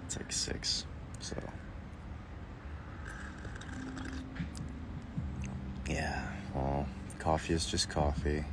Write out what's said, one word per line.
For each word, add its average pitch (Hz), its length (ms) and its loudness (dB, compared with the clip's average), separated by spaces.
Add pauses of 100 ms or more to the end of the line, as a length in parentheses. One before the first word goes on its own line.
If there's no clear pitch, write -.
it's, - 120 -2
like, - 140 -4
six, - 560 2 (320)
so. - 180 -4 (4000)
Yeah, - 400 2 (260)
well, 69 320 4 (320)
coffee 80 360 6
is 80 120 4
just - 220 4
coffee. 73 640 6